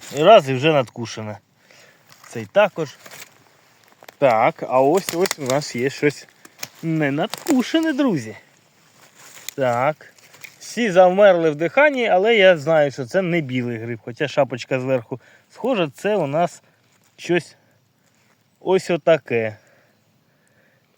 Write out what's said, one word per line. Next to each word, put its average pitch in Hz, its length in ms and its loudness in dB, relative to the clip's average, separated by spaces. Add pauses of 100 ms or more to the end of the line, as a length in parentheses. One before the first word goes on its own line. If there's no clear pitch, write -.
(180)
І 147 60 0
раз, 180 260 2
і 135 40 -2
вже 143 200 0
надкушене. 113 640 -6 (920)
Цей 113 160 -12
також. 170 520 0 (1200)
Так, 143 520 2
а 127 120 2
ось, 160 340 0
ось 180 240 -4
у 151 40 -10
нас 135 320 -4
є 120 140 -2
щось - 380 -4 (560)
не 160 280 -2
надкушене, 262 840 -2
друзі. 185 420 -2 (1200)
Так. 131 560 -2 (600)
Всі 226 200 -4
завмерли 180 580 6
в 151 60 -2
диханні, 240 520 0
але 196 280 2
я 185 220 6
знаю, 147 340 2
що 135 140 -8
це 180 160 -2
не 175 200 -2
білий 123 360 -6
гриб. 117 280 -8
Хоча 127 220 -6
шапочка 131 520 -2
зверху 127 400 -4 (300)
схожа, 202 460 -4
це 208 200 -2
у 170 120 -2
нас 160 360 -4 (540)
щось - 380 -4 (1040)
ось 185 300 -2
отаке. 123 680 0 (1400)